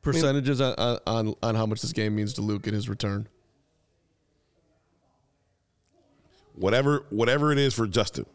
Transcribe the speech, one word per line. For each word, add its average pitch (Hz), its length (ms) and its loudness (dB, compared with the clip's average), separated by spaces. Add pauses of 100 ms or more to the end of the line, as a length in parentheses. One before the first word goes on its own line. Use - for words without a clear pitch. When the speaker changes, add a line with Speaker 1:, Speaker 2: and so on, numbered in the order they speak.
Speaker 1:
Percentages 139 600 2
on, 127 180 2
on, 120 260 0
on, 110 380 0
on 110 120 0
how 113 120 2
much 107 140 -2
this 120 120 -6
game 107 220 0
means 104 200 -2
to 107 60 -6
Luke 104 240 -4
in 107 80 -2
his 107 160 -4
return? 101 380 -4 (3250)
Speaker 2:
Whatever, 131 540 2
whatever 127 420 2
it 139 60 2
is 139 160 2
for 113 140 0
Justin. 95 480 -2